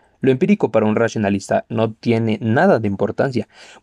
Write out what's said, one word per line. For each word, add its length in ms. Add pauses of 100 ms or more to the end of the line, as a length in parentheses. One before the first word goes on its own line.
(220)
Lo 100
empírico 400
para 140
un 100
racionalista 720
no 240
tiene 500
nada 380
de 80
importancia, 640 (340)